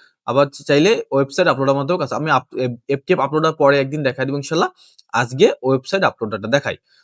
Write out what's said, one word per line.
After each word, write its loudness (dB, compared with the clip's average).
আবার 2
চাইলে 4
ওয়েবসাইট 0
আপলোডার 0
মাধ্যমেও -2
কাজ। -6
আমি -4
আপ-, -2
এফ-, -4
এফটিএফ -2
আপলোডার 0
পরে 4
একদিন -4
দেখাই -4
দিব -4
ইনশাল্লাহ, -2
আজকে 2
ওয়েবসাইট 0
আপলোডারটা -4
দেখাই। -2